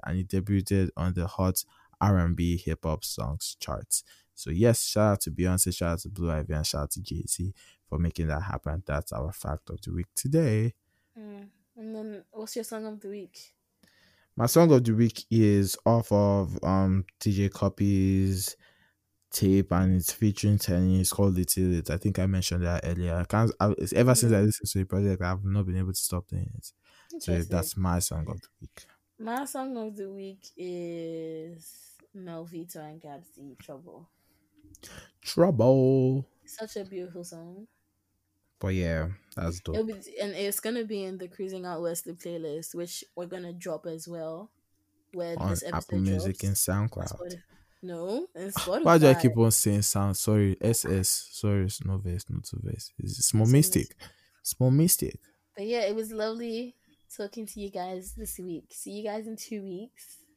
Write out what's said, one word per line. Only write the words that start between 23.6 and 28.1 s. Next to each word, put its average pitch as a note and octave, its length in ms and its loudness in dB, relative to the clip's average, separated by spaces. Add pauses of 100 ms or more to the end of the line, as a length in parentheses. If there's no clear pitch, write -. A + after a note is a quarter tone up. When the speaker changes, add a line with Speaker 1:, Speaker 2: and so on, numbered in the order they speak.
Speaker 1:
I, G#2 180 4
it's, - 140 -4
ever B2 240 6
since A#2 160 4
I A2 80 6
Speaker 2:
Mm. G#2 60 6
Speaker 1:
listened G#2+ 240 0
to - 80 -2
the F#2+ 80 2
project, G2 360 0
I've F#2+ 220 -2
not G2 220 0
been F2+ 100 0
able F#2 160 0
to - 60 -6
stop - 300 -2
playing F#2 280 -4
it. - 160 -16 (480)
So - 100 -4
Speaker 2:
Interesting. E2+ 260 0
Speaker 1:
that's E2+ 200 -2
my F2+ 240 2
song D#2+ 280 -2